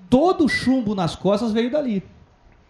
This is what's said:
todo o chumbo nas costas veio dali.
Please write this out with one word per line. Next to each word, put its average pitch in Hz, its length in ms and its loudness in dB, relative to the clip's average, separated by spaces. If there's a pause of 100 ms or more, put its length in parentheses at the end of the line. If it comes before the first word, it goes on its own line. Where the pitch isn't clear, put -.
todo 339 380 4
o - 20 0
chumbo 240 460 -2
nas 185 200 -2
costas 208 380 -2
veio 233 180 0
dali. 254 320 -2 (680)